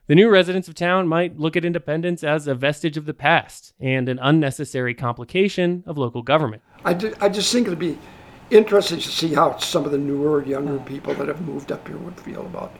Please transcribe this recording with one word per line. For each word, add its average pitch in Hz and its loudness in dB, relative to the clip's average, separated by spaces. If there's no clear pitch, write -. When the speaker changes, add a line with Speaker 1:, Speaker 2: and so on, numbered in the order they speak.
Speaker 1:
The 147 6
new 214 8
residents 185 4
of 160 -18
town 180 0
might 165 0
look 151 -2
at 170 0
independence 170 -4
as 147 -2
a 135 0
vestige 147 -2
of 151 -8
the 151 -6
past - -2
and 131 0
an 127 -2
unnecessary 135 2
complication 175 -2
of 156 -8
local 123 -2
government. 135 0
Speaker 2:
I 175 2
ju-, 208 -6
I 202 4
just 196 -2
think 240 2
it'd 170 -4
be 160 -4
interesting 202 4
to - -8
see 160 -2
how 147 4
some 147 -2
of 143 -4
the 143 0
newer, 143 0
younger 139 -4
people 143 -8
that 143 -6
have 147 -6
moved 143 -8
up - -14
here 151 -12
would 175 -14
feel - -12
about - -12